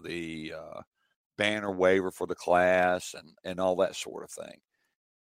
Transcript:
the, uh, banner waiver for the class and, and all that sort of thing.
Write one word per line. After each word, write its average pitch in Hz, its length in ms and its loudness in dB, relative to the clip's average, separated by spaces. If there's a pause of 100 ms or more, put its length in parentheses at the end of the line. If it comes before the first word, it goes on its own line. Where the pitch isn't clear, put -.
the, 82 500 -10
uh, 80 280 -14 (560)
banner 104 340 -2
waiver 92 400 4
for 90 160 -6
the 87 80 -6
class 90 800 4
and, - 140 -20 (120)
and 90 160 -6
all 92 180 2
that 92 180 2
sort - 280 -10
of - 60 -18
thing. - 300 -16 (720)